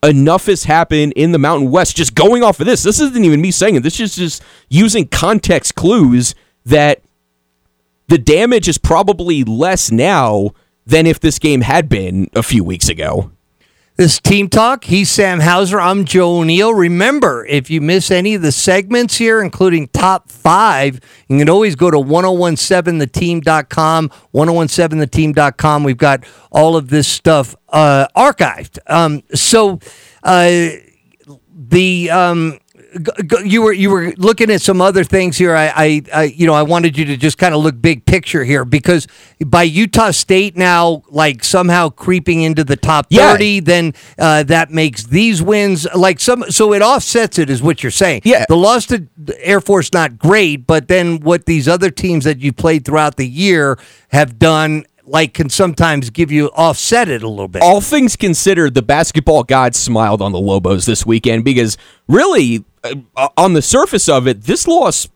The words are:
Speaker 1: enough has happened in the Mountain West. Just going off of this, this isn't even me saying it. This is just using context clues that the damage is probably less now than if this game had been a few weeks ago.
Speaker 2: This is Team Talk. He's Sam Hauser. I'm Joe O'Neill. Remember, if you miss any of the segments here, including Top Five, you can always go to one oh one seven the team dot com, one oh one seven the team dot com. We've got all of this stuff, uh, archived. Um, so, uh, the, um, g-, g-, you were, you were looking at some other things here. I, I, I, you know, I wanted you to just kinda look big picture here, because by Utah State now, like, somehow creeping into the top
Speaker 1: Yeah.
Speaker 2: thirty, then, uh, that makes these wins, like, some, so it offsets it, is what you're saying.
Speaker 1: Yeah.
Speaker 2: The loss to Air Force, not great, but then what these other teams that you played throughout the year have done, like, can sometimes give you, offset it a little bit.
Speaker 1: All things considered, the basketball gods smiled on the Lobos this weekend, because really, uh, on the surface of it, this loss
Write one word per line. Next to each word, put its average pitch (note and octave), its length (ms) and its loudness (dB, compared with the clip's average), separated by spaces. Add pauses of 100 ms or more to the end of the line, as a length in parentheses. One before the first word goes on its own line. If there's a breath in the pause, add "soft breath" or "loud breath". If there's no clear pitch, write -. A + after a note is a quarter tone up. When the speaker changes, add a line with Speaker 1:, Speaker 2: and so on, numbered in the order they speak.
Speaker 1:
enough D3+ 440 2
has F#3 160 0
happened D3+ 520 0
in D#3 160 0
the E3 80 2
Mountain C#3+ 300 0
West. D#3 260 0
Just - 200 -4
going A#3 280 4
off G#3+ 160 2
of G#3+ 60 -2
this, A#3+ 180 0
this G#3+ 160 0
isn't B3+ 240 0
even D3+ 180 4
me F#3 100 0
saying G3 240 0
it. B2 80 0
This D#3 160 -4
is G#3+ 160 -6
just F3 280 -8 (260 soft breath)
using G3 380 2
context - 680 -2
clues C#3 580 2 (320)
that D3 360 2 (1040)
the D#3+ 100 4
damage G3 500 2
is E3 100 -2
probably F3 680 0
less C#3+ 480 -2
now A#2 600 0 (340)
than D#3+ 200 2
if D#3+ 140 2
this D#3 200 -2
game C#3+ 220 0
had D3 260 0
been F#2+ 460 -4
a A2+ 100 -2
few G#2+ 200 0
weeks F2 260 -4
ago. D#2+ 420 -6 (640)
Speaker 2:
This E3+ 160 4
is - 60 -6
Team G3 300 0
Talk. A#3 360 0
He's F#3+ 260 0
Sam F#3 300 0
Hauser. F3+ 380 0
I'm F#3+ 260 0
Joe F3 340 0
O'Neill. F3 340 0
Remember, F3+ 720 0
if C#3 240 -4
you D#3+ 120 -2
miss E3+ 280 -2
any F#3+ 240 0
of G3+ 80 -4
the D3+ 100 0
segments G3+ 680 0
here, A3+ 240 0
including E3+ 480 -2
Top F#3 420 -2
Five, D#3+ 680 0 (280 soft breath)
you C3+ 100 0
can D3 120 2
always G3 260 2
go F3 160 2
to D#3 80 2
one D3+ 260 0
oh F#3 60 0
one F3 240 -2
seven F3 420 -2
the D3 80 -2
team E3+ 360 -4
dot D#3 280 -2
com, D#3+ 400 -2 (220 soft breath)
one D3+ 180 0
oh E3+ 40 0
one E3 160 0
seven D#3+ 280 -2
the D3+ 100 -2
team D#3 260 -2
dot C#3+ 240 0
com. D3+ 260 0
We've C3+ 140 -2
got C#3 260 0 (260 soft breath)
all D#3+ 280 2
of C#3 120 -6
this C#3+ 180 0
stuff, D3+ 460 0 (160)
uh, C#3+ 460 2
archived. F3 720 0
Um, D#3 340 -2 (140)
so, G3 440 0 (440 loud breath)
uh, F3 460 2 (840)
the, F3 560 0
um, E3+ 500 -2 (340)
g-, E3 180 -8 (140)
g-, G3+ 220 -2
you G#3+ 140 2
were, G#3+ 100 2
you G3 180 0
were F3 280 -2
looking G#3+ 340 0
at G#3 100 0
some F#3 200 0
other F#3 240 2
things F#3 320 -2
here. E3+ 180 2
I, D#3 120 0
I, D#3 340 0 (120)
I, D#3 100 0
you D3+ 220 -2
know, D#3+ 80 4
I D3+ 100 2
wanted E3 340 0
you D#3 80 -2
to C#3+ 100 -6
just C3+ 220 -2
kinda F3 200 0
look D3+ 240 -2
big D3 240 -2
picture F3 380 -2
here, B2+ 220 0
because D3+ 420 0 (380 soft breath)
by E3+ 180 2
Utah G3 480 0
State F#3+ 460 -2
now, E3+ 500 0
like, D3 380 -2
somehow F3 420 0
creeping F3 540 -2
into D#3+ 240 0
the C3+ 100 -2
top D3 340 -2
Speaker 1:
Yeah. C4 220 4
Speaker 2:
thirty, G#3 300 0
then, E3+ 320 0 (260 loud breath)
uh, D#3 240 2
that D#3+ 280 0
makes D3 340 -4
these F3+ 360 0
wins, F#3+ 540 -2
like, F3+ 240 2
some, B3 300 -2
so G#3 240 2
it G3+ 80 2
offsets A3+ 580 0
it, D3 100 -2
is B2+ 120 -2
what D3 200 -2
you're B2 100 -6
saying. D#3 340 -2
Speaker 1:
Yeah. D#3 240 4
Speaker 2:
The E3 80 4
loss G#3+ 300 2
to G3 200 -4 (320)
Air F#3+ 220 0
Force, G3 320 0
not D3+ 240 -2
great, D#3 500 0
but D#3+ 220 0
then F3 320 0
what E3 240 0
these D#3 240 0
other F3 220 0
teams E3 340 -4
that D3 140 -2
you C#3 120 -4
played D#3+ 320 -2
throughout D3 320 -2
the C3 120 -6
year D3 520 -2 (300 soft breath)
have C3+ 280 0
done, D#3 480 0 (200)
like, D#3 280 -2
can D3+ 160 -4
sometimes D#3 600 -2
give D3+ 220 -4
you, D3 240 0
offset E3 540 0
it A#2 140 -6
a A2+ 40 -8
little G2+ 200 -8
bit. F#2 140 -4
Speaker 1:
All F#3 200 4
things C4 340 0
considered, E3+ 580 0
the C3 80 2
basketball D3+ 600 0
gods B2+ 360 0
smiled A2 420 -2
on G2 120 -4
the F2+ 60 -4
Lobos F#2+ 460 -2
this A2+ 200 -2
weekend, A2+ 380 0
because A#2+ 340 0 (300 soft breath)
really, D#3+ 560 2 (200)
uh, C3 520 -6
on F3+ 180 2
the D#3 80 2
surface C4 460 0
of C3 200 2
it, G#2+ 160 -2
this D3+ 240 -2
loss E4 480 0